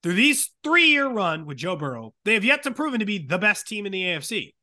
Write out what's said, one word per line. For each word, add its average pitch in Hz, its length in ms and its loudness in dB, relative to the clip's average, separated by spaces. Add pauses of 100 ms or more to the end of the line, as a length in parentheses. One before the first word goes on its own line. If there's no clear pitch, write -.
Through 175 100 0
these 269 380 2 (120)
three-year 302 440 4
run 175 380 -2
with 147 120 -10
Joe 175 180 -4
Burrow, 123 380 -8 (120)
they 208 80 4
have 208 120 2
yet 285 180 4
to 277 80 -2
proven 277 280 -2
to 214 60 0
be 202 140 -4
the 151 180 -2
best 208 300 0
team 208 180 -8
in 196 60 -6
the 185 180 -4
A 170 60 -2
F 147 80 -8
C 196 380 -6